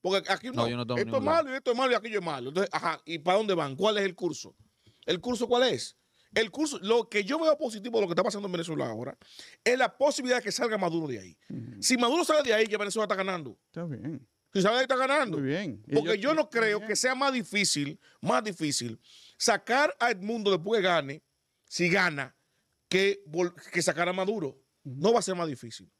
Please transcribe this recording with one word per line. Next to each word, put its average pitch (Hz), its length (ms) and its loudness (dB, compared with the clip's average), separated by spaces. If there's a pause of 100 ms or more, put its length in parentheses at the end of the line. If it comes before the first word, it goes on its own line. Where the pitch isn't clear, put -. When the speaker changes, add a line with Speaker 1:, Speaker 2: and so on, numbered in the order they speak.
Speaker 1:
porque 190 300 0
aquí 196 160 -2
Speaker 2:
No, 254 60 -8
Speaker 1:
no, 117 140 0
Speaker 2:
yo 120 80 -2
no 120 120 -4
tomo 123 100 -2
Speaker 1:
esto 226 120 -2
es - 40 -4
Speaker 2:
ningún 269 120 0
lado. 320 180 4
Speaker 1:
malo 262 100 -6
y 269 40 -4
esto 254 140 -2
es 233 60 0
malo 254 140 2
y 233 40 4
aquello 214 240 -2
es 175 60 -6
malo. 135 240 -6
Entonces, 180 240 -2
ajá, 156 320 -2
¿y 165 140 -8
para 180 180 2
dónde 214 160 2
van? 143 220 -2
¿Cuál 208 240 2
es 196 40 0
el 196 120 -2
curso? 156 400 -6 (500)
¿El 170 160 0
curso 233 260 -2
cuál 240 240 4
es? - 240 -6 (380)
El 214 160 0
curso, 285 320 -4
lo 220 260 2
que 202 160 0
yo 277 160 -2
veo 311 160 4
positivo 226 440 -4
de - 20 4
lo 196 60 2
que 170 60 -2
está 185 100 2
pasando 202 240 -4
en 185 40 -4
Venezuela 160 380 -4
ahora, 117 260 -8 (480)
es 247 140 4
la 254 180 0
posibilidad 254 440 2
de 208 40 -8
que 208 80 -4
salga 226 280 -2
Maduro 165 280 0
de 120 120 -6
ahí. 92 180 -18 (140)
Speaker 3:
Ujú. 117 320 -12
Speaker 1:
Si 247 140 2
Maduro 262 280 2
sale 302 160 4
de 247 140 0
ahí, 220 120 4
ya 208 120 -2
Venezuela 208 240 -2
está 208 100 -2
ganando. 185 420 -4 (120)
Speaker 3:
Está 170 180 -8
bien. 143 420 -8 (240)
Speaker 1:
Si 196 120 2
sale 214 100 4
de 247 60 4
ahí, 262 60 4
está 254 100 2
ganando. 262 420 2
Speaker 3:
Muy 139 100 -2
bien. 139 380 -4
Y - 80 -6
Speaker 1:
Porque 160 240 2
Speaker 3:
yo, 233 120 0
Speaker 1:
yo 311 40 4
no 311 80 2
Speaker 3:
muy 302 80 -2
Speaker 1:
creo 220 300 2
Speaker 3:
bien. 214 100 -10
Speaker 1:
que 214 60 0
sea 254 180 0
más 269 180 0
difícil, 175 680 -2 (220)
más 233 220 2
difícil 143 560 -4 (380)
sacar 247 640 2
a 240 100 2
Edmundo 208 400 -2
después 196 320 2
que 180 60 2
gane, 156 340 0 (460)
si 175 220 0
gana, 165 460 0 (540)
que 196 380 2
vol-, 175 260 -2 (180)
que 175 120 -2
sacar 170 260 0
a 180 40 -2
Maduro. 190 340 -2 (360)
Speaker 3:
Ujú. 131 160 -12
Speaker 1:
No 208 140 4
va 233 60 6
a - 20 2
ser 185 140 -4
más 170 120 -4
difícil. 117 520 -12